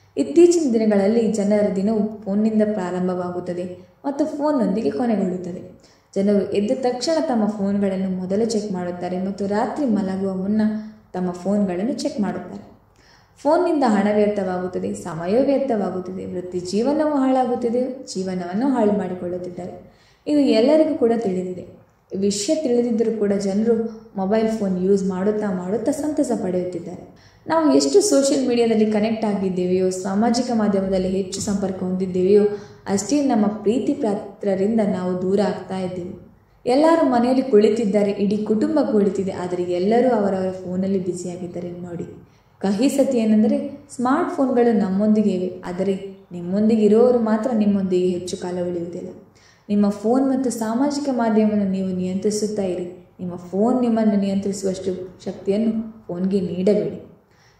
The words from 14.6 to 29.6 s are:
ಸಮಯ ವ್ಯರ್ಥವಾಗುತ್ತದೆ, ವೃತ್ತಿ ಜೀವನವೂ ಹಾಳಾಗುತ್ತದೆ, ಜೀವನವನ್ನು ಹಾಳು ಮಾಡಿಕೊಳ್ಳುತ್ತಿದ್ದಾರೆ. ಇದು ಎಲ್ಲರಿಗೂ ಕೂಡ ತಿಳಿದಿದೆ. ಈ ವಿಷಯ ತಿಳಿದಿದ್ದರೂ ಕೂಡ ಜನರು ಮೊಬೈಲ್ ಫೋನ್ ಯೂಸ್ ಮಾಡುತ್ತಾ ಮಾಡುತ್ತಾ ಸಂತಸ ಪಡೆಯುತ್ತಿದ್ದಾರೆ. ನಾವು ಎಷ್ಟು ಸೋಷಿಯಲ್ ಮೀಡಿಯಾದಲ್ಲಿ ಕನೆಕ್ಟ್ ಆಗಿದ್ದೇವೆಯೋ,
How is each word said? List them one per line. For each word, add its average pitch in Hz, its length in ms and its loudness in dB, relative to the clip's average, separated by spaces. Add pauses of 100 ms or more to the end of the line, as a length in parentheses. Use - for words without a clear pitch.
ಸಮಯ 180 460 -2
ವ್ಯರ್ಥವಾಗುತ್ತದೆ, 190 840 -2
ವೃತ್ತಿ 180 340 -6
ಜೀವನವೂ 277 500 0
ಹಾಳಾಗುತ್ತದೆ, 254 1040 0
ಜೀವನವನ್ನು 185 540 -2
ಹಾಳು 226 240 2
ಮಾಡಿಕೊಳ್ಳುತ್ತಿದ್ದಾರೆ. 180 1000 -6 (340)
ಇದು 294 140 2
ಎಲ್ಲರಿಗೂ 277 540 4
ಕೂಡ 233 220 2
ತಿಳಿದಿದೆ. 185 500 -4 (480)
ಈ - 20 -6
ವಿಷಯ 202 380 0
ತಿಳಿದಿದ್ದರೂ 240 640 0
ಕೂಡ 202 140 2
ಜನರು 214 760 0 (100)
ಮೊಬೈಲ್ 220 320 0
ಫೋನ್ 190 360 -2
ಯೂಸ್ 196 200 4
ಮಾಡುತ್ತಾ 196 480 0
ಮಾಡುತ್ತಾ 190 400 -2
ಸಂತಸ 285 380 -2 (120)
ಪಡೆಯುತ್ತಿದ್ದಾರೆ. 180 720 -6 (320)
ನಾವು 311 300 4
ಎಷ್ಟು 277 240 6
ಸೋಷಿಯಲ್ 269 480 2
ಮೀಡಿಯಾದಲ್ಲಿ 226 440 2
ಕನೆಕ್ಟ್ 220 320 0
ಆಗಿದ್ದೇವೆಯೋ, 185 680 0